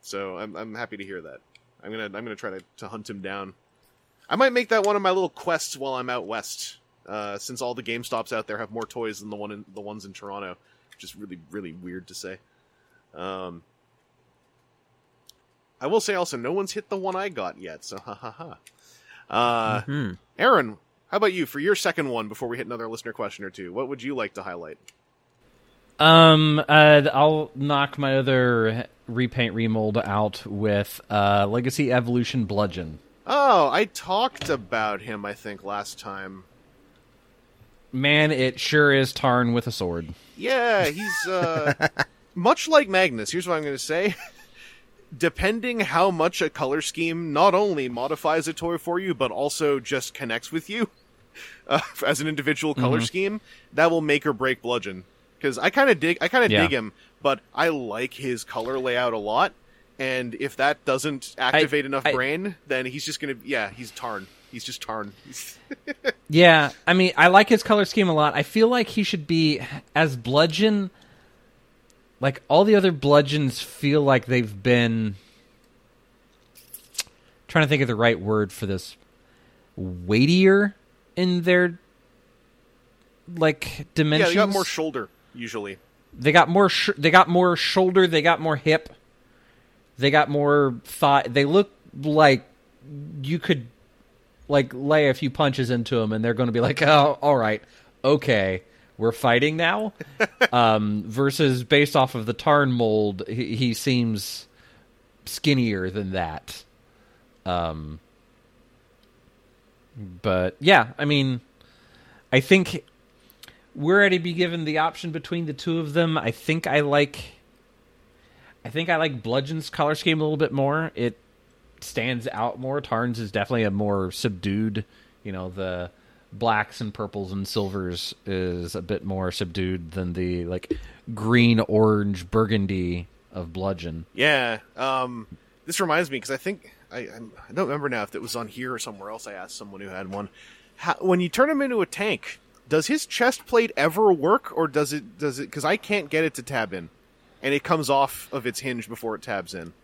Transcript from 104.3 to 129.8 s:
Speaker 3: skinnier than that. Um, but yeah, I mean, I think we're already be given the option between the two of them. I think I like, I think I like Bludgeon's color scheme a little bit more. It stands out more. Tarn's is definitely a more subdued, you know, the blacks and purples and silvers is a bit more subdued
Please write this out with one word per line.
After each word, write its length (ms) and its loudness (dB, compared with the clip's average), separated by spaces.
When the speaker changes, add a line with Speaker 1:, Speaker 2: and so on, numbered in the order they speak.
Speaker 3:
skinnier 640 0
than 220 -6
that. 500 -8
Um, 520 -4
but 640 -2
yeah, 280 6
I 80 -2
mean, 340 0
I 80 6
think 440 2
we're 240 2
already 200 6
be 140 -4
given 320 -2
the 140 -2
option 320 -2
between 360 -6
the 60 -6
two 280 -4
of 120 -6
them. 260 2
I 120 -2
think 360 -4
I 140 2
like, 380 2
I 60 -12
think 180 -6
I 80 2
like 260 -2
Bludgeon's 480 -2
color 260 0
scheme 240 0
a 40 0
little 120 0
bit 160 0
more. 420 -2
It 240 -4
stands 520 -6
out 280 -4
more. 200 -4
Tarn's 380 -2
is 140 -8
definitely 320 0
a 60 2
more 420 0
subdued, 720 -2
you 80 -10
know, 180 -8
the 400 -6
blacks 480 -2
and 120 -6
purples 380 -8
and 160 -4
silvers 640 -4
is 480 -4
a 80 -8
bit 220 -6
more 260 -4
subdued 640 -6